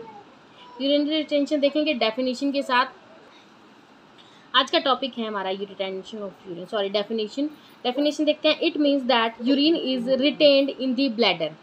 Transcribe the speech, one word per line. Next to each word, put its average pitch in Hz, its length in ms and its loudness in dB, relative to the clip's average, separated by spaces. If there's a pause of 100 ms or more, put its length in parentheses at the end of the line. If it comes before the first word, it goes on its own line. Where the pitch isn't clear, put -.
(840)
urinary 294 400 0
retention 285 380 -2
देखेंगे 294 340 2
डेफिनेशन 254 580 -2
के 277 100 -2
साथ। 262 240 0 (1700)
आज 262 160 2
का 339 80 2
टॉपिक 262 400 -2
है 220 80 -4
हमारा 196 240 -4
retention 190 640 -8
of 196 380 -12
urine, 180 180 -12
सॉरी, 202 180 -2
डेफिनेशन। 214 580 -2 (380)
डेफिनेशन 294 400 0
देखते 294 240 2
हैं। - 120 2
It 320 160 0
means 285 260 2
that 233 280 2 (180)
urine 285 300 4
is 247 300 -4
retained 277 680 4
in 254 160 -2
the 269 220 2
bladder। 175 340 0 (120)